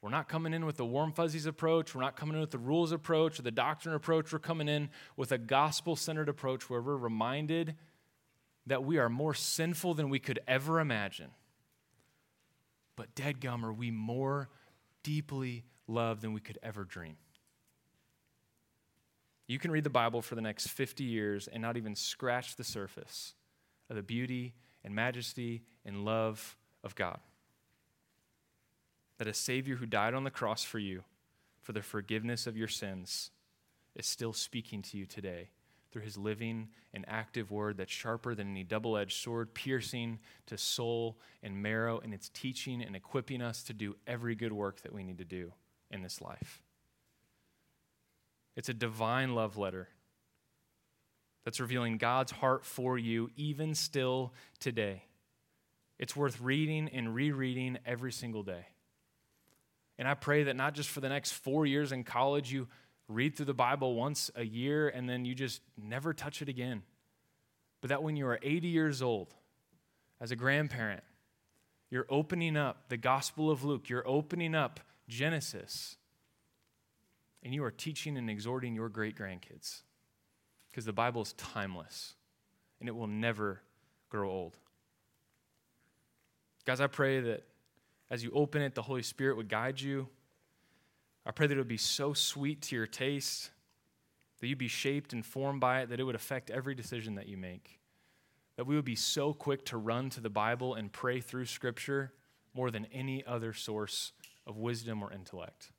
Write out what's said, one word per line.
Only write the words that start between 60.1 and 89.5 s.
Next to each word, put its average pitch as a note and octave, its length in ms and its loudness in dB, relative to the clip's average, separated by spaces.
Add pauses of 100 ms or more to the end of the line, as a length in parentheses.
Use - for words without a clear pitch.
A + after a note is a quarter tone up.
pray D3 300 4
that C3+ 120 2
not C#3+ 200 0
just C#3+ 140 -2
for - 100 -6
the C3 100 -2
next C#3 220 0
four D3+ 340 2
years C#3 260 4
in B2+ 120 -2
college, C3+ 480 2
you C3+ 160 -2 (400)
read B2+ 280 2
through C#3+ 120 -2
the C#3 60 0
Bible B2+ 420 4
once C3+ 400 0
a A#2+ 80 -4
year C#3 460 2
and B2 200 -4
then B2 160 -2
you B2 80 -2
just B2+ 280 -4 (160)
never B2 360 -4
touch - 280 -6
it C#3+ 80 -4
again. B2 340 -2 (960)
But - 80 -4
that C#3+ 140 4
when D#3 120 2
you C#3 120 2
are A#2+ 160 4
eighty E3 240 2
years D#3 340 4
old, A2+ 320 2 (880)
as A#2 100 -6
a B2+ 40 -2
grandparent, B2 680 2 (840)
you're B2+ 200 0
opening D#3 460 2
up C#3+ 340 0
the B2 80 -2
Gospel C3 520 2
of C3+ 140 2
Luke, C#3+ 260 0
you're B2 180 0
opening D#3 460 2
up C#3+ 260 2 (280)
Genesis, C3+ 920 -2 (1400)
and B2 120 -6
you D3 100 0
are A#2 80 0
teaching D3+ 440 -4
and A#2+ 140 -2
exhorting A#2 460 -2
your A2+ 140 -2
great-grandkids. G#2 920 -6 (920)
'Cause A2+ 140 -6
the A2 80 -2
Bible A#2 300 2
is - 100 -6
timeless, - 800 -8 (640)
and A#2+ 80 -6
it A#2+ 40 -4
will A2+ 160 -4
never G#2+ 560 0 (460)
grow G2+ 200 0
old. F#2 300 -6 (2000)
Guys, C3 140 4
I C#3 80 6
pray C3+ 340 4
that A#2 220 0 (680)
as A#2+ 120 -2
you A#2+ 80 -4
open D3 300 4
it, C3+ 140 0
the A2+ 80 -2
Holy B2+ 180 -2
Spirit C3+ 340 2
would A2 140 -4
guide B2+ 320 0